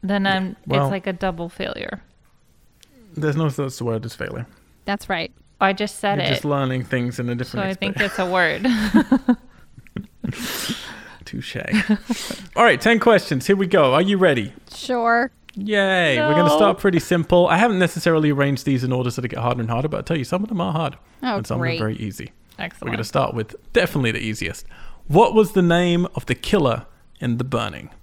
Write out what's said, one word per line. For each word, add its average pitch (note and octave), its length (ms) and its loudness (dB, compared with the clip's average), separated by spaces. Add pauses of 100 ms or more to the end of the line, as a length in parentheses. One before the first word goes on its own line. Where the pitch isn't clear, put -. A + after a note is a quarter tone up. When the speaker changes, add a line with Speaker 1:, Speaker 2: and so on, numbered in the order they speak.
Speaker 1:
Then G3 220 -2
Speaker 2:
Yeah. G3 100 0
Speaker 1:
I'm, F#3+ 200 -4 (100)
Speaker 2:
Well, C#3 220 0
Speaker 1:
it's - 40 0
like G3 160 -6
a F#3+ 60 -4
double E3+ 340 -6
failure. - 540 -10 (1120)
Speaker 2:
there's D3+ 220 0
no D#3+ 120 2
such C3+ 320 -6
word A2+ 240 -2
as A#2 80 -10
failure. - 320 -8 (380)
Speaker 3:
That's G3+ 240 -6
right. E3+ 240 -4 (300)
Speaker 1:
I G3 120 4
just G#3 260 -6
said G3+ 180 0
Speaker 2:
You're C#3 100 -2
Speaker 1:
it. - 20 0
Speaker 2:
just - 160 -2
learning C3+ 380 0
things B2 360 -4
in A#2+ 100 -4
a A#2+ 60 -2
different D#3 300 -6
Speaker 1:
So F#3+ 40 -2
I F#3+ 40 -4
think G3 240 -6
Speaker 2:
experience. F#3 680 0
Speaker 1:
it's A#3+ 600 2
a B3 80 4
word. - 20 -14 (920)
<laughs> - 920 -10
Speaker 2:
Touche. - 320 -10 (1000)
All G#3+ 80 4
right, F3+ 160 6
ten A3+ 200 4
questions. F3+ 480 4
Here G3+ 80 6
we G3 120 0
go. D#3 260 4
Are D3+ 80 6
you G3 160 2
ready? C#3+ 360 4 (200)
Speaker 3:
Sure. A#3 560 0 (260)
Speaker 2:
Yay. F#3+ 640 2
We're D3+ 160 2
gonna - 140 4
Speaker 1:
No. - 60 4
Speaker 2:
start G3 220 4
pretty F3+ 220 2
simple. F3 480 4
I E3 100 4
haven't G#3+ 220 4
necessarily E3 500 2
arranged C#3 360 0
these C3 180 2
in B2+ 100 -2
order B2 180 0
so B2+ 100 -6
they B2 60 -6
get - 120 -6
harder B2 220 0
and A2+ 80 -4
harder, A#2+ 200 -2
but - 80 -4
I - 60 -4
tell E3 140 -2
you, C3+ 60 -2
some F3+ 200 -4
of A3 60 -8
them G3+ 120 -4
are F#3 100 -2
hard. D#3 240 -4 (280)
Speaker 3:
Oh, A#3+ 140 -2
Speaker 2:
And A2+ 100 -6
some - 120 -4
Speaker 3:
great. B2+ 140 -2
Speaker 2:
of - 60 -4
them G#2+ 80 -2
are A2 60 -4
very - 140 -10
easy. - 240 -12 (280)
Speaker 1:
Excellent. - 300 -10
Speaker 2:
We're G#2+ 60 -4
gonna A2 80 -4
start C3+ 300 -2
with A2 220 -8 (180)
definitely D3 380 0
the - 80 -4
easiest. G#2+ 460 -8 (420)
What G3 260 4
was A3 180 4
the F#3+ 100 2
name F3 540 2
of - 120 -8
the B2 80 -2
killer B2+ 500 0 (340)
in A#2+ 180 -2
The B2+ 60 -4
Burning? A#2 460 -6 (140)